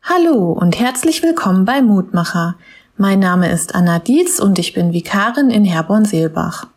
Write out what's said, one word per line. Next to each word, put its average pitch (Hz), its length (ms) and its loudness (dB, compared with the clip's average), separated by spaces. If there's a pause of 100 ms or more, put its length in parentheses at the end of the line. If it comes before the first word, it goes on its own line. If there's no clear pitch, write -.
Hallo 320 440 2
und 175 260 0
herzlich 262 460 -2
willkommen 190 400 0
bei 262 180 2
Mutmacher. 175 720 0 (420)
Mein 196 220 0
Name 180 320 2
ist - 240 -4
Anna 175 240 0
Dietz 320 400 0
und 196 180 2
ich 175 160 -4
bin 175 200 -2
Vikarin 233 580 -2
in 214 140 2
Herborn-Seelbach. 165 1120 -2